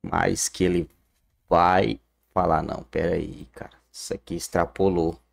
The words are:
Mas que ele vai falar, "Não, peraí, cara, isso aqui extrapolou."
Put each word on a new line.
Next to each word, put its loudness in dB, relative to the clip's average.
Mas -2
que -2
ele 0
vai 4
falar, 2
"Não, -8
peraí, -4
cara, -18
isso -12
aqui -10
extrapolou." 0